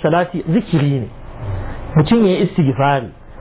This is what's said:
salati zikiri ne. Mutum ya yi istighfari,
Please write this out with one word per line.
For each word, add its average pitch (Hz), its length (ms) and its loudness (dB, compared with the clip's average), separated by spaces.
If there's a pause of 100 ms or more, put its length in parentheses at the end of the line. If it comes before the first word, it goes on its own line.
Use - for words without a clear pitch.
salati 170 460 0
zikiri 156 420 0 (100)
ne. 104 80 -6 (880)
Mutum 220 280 4
ya 185 80 4
yi 180 140 2
istighfari, 135 640 0 (300)